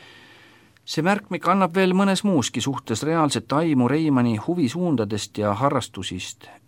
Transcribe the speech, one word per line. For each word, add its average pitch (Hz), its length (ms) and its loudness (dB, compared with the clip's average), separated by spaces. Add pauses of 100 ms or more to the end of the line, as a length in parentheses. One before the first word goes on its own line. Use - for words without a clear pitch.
(840)
See 156 200 -4
märkmik 190 420 -2
annab 180 280 2
veel 185 180 4
mõnes 190 320 2
muuski 147 360 0
suhtes 123 420 -4
reaalset 151 500 0
aimu 143 340 2
Reimanni 131 500 2
huvisuundadest 135 1000 -2
ja 104 160 2
harrastusist 107 960 -4 (200)